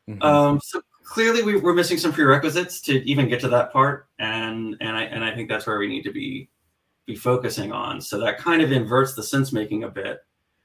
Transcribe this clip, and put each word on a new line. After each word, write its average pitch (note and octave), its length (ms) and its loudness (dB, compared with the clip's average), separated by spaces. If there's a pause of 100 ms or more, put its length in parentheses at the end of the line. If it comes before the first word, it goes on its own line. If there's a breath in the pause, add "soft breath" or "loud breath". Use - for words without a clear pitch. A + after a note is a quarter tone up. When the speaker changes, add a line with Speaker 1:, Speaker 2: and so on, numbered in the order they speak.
Speaker 1:
Mm-hmm. G#2 140 -10
Speaker 2:
Um, C#3+ 380 6
so - 220 -8 (200)
clearly A3+ 400 2
we, G#3 140 2
we're E3+ 180 2
missing F3 240 2
some E3 140 0
prerequisites D3 680 2
to C3+ 200 0
even C3+ 260 2
get A#2+ 120 -2
to C3 80 0
that A#2+ 240 2
part. C#3 340 2 (140)
And, A2 600 -6
and A2 160 -4
I, A2 60 -2
and A2+ 220 -6
I A2+ 100 -4
think A#2 140 -8
that's - 180 -4
where G#2+ 120 -2
we G2+ 100 -2
need F2+ 140 -6
to - 100 -8
be, - 360 -8 (580)
be G#2+ 100 -10
focusing A2 560 -2
on. - 280 -8
So - 200 -8
that - 180 -2
kind E3 240 2
of C#3 80 2
inverts B2+ 440 2
the G#2+ 100 -8
sense C3+ 280 0
making G#2+ 300 -2
a G2+ 60 -8
bit - 360 -10 (400)